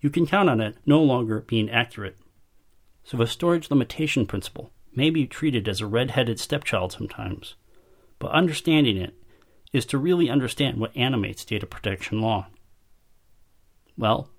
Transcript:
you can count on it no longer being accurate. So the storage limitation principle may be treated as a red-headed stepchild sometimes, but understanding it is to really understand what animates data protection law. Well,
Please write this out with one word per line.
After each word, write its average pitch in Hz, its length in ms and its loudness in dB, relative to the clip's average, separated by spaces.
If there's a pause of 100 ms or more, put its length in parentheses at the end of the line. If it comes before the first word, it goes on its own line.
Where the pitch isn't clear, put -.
you 143 100 2
can 170 160 2
count 190 220 4
on 113 120 4
it 107 160 -4 (100)
no 147 160 6
longer 120 380 2
being 110 280 -2
accurate. 113 480 -4 (880)
So - 120 -8
the 117 100 4
storage 170 420 0
limitation 139 560 2
principle - 480 -8 (220)
may 147 160 2
be 156 160 0
treated 123 420 -2
as 101 120 -4
a 107 60 -6
red-headed 117 540 0
stepchild 92 520 -4
sometimes, 101 640 -10 (600)
but - 120 -8
understanding 156 680 2
it 92 180 -6 (580)
is 127 140 0
to 139 120 -2
really 170 320 2
understand 127 480 0
what 113 180 -4
animates 120 480 -2
data 104 220 -6
protection 107 560 -6
law. 107 240 -2 (1500)
Well, 117 400 0